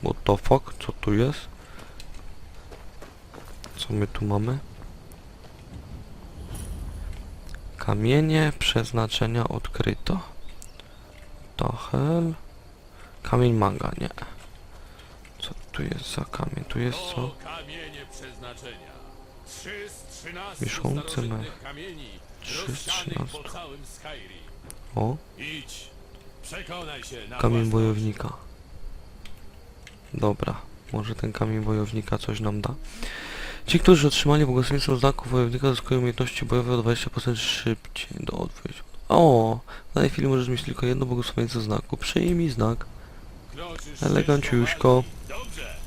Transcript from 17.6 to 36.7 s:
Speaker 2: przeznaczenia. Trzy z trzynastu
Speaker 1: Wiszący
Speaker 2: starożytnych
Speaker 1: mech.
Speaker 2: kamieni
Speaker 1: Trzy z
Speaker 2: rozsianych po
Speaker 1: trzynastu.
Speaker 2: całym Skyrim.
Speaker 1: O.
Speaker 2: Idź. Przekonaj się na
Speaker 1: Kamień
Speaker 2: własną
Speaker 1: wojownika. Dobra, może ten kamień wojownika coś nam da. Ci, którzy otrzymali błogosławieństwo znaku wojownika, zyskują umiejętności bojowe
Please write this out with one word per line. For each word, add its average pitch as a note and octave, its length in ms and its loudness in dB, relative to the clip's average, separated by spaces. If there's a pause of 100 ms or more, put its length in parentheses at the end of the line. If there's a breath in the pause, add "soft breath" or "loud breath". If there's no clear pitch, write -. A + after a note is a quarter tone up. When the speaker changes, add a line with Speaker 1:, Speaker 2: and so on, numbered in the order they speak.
Speaker 2:
przeznaczenia. B2 800 -14 (580)
Trzy G#3 400 -12
z - 300 -16
trzynastu F3+ 460 -10
Speaker 1:
Wiszący C3+ 360 -2 (100)
Speaker 2:
starożytnych A2+ 300 -4
Speaker 1:
mech. A2 220 -12
Speaker 2:
kamieni D3 460 -14 (340)
Speaker 1:
Trzy - 120 -10 (120)
z - 20 -8
Speaker 2:
rozsianych - 500 -6
po - 60 -2
Speaker 1:
trzynastu. - 280 -12
Speaker 2:
całym D3+ 340 -12
Skyrim. G2+ 540 -14 (560)
Speaker 1:
O. A2+ 200 0 (220)
Speaker 2:
Idź. D3+ 520 -12 (520)
Przekonaj E3 640 -10
się A2+ 240 -10
na B2 100 -10
Speaker 1:
Kamień A#2 240 6
Speaker 2:
własną A2+ 160 4
Speaker 1:
wojownika. A2 540 2 (1800)
Dobra, G#2 400 2 (380)
może A2 220 -2
ten A2 180 -2
kamień A2 280 0
wojownika G#2+ 580 0
coś G#2+ 220 -4
nam G#2 200 0
da. B2 140 -2 (920 loud breath)
Ci, E3+ 140 6
którzy D#3 280 10
otrzymali D3 380 6
błogosławieństwo C3 500 4
znaku C3 320 4
wojownika, B2 420 4
zyskują B2+ 300 2
umiejętności B2 440 0
bojowe A#2+ 300 4